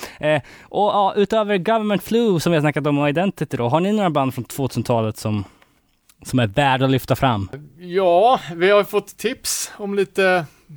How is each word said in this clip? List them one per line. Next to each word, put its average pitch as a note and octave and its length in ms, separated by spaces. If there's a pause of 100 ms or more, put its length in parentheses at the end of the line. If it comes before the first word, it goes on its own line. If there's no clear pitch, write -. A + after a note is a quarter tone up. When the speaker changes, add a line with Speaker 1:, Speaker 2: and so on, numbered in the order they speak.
(200)
Speaker 1:
Eh, D3+ 220 (220)
och - 260
ja, G3 260
utöver G#3 420
Government G#3+ 460
Flu A3 360
som E3+ 120
vi E3+ 60
har D3 40
snackat D3 260
om D3 100
och D3 120
Identity D#3 480
då, A#2+ 120
har D3+ 100
ni F#3+ 120
några G#3 180
band C#3 240
från A#2+ 100
tvåtusentalet A#2 760
som, G#2+ 260 (800)
som - 160
är A#2 80
värda C3 380
att C3+ 60
lyfta B2+ 240
fram? G#2+ 340 (300)
Speaker 2:
Ja, F3+ 600 (160)
vi F3+ 140
har G#3 140
fått G3 340
tips - 600
om G3+ 180
lite, F#3 500 (320)